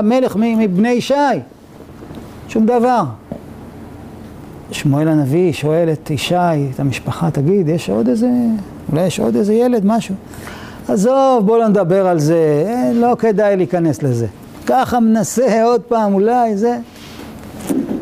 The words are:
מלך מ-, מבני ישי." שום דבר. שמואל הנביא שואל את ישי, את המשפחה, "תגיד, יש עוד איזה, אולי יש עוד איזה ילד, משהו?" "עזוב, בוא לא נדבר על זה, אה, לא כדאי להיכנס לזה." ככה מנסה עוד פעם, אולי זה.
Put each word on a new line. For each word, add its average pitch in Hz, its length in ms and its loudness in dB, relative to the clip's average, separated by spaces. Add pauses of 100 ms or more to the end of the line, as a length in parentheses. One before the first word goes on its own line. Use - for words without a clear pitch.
מלך 240 320 2
מ-, 226 240 0
מבני 208 300 2
ישי." 247 240 0 (1300)
שום 220 180 2
דבר. 240 380 2 (1700)
שמואל 147 360 0
הנביא 156 460 2
שואל 160 380 0
את - 200 -4
ישי, 151 240 -2 (400)
את - 40 -6
המשפחה, 143 520 -2
"תגיד, 156 380 2
יש 165 200 -2
עוד 220 180 0
איזה, 247 220 2 (600)
אולי 165 140 0
יש 185 140 -2
עוד 220 160 0
איזה 214 180 2
ילד, 233 320 2
משהו?" 208 300 0 (720)
"עזוב, 247 580 4
בוא 226 120 4
לא 233 100 4
נדבר 190 400 4
על 180 120 2
זה, 151 480 2
אה, 247 260 0
לא 233 260 2
כדאי 208 380 2
להיכנס 170 460 0
לזה." 120 240 0 (380)
ככה 247 340 2
מנסה 220 640 2
עוד 233 180 2
פעם, 220 320 0
אולי 220 440 2
זה. 240 200 0 (1200)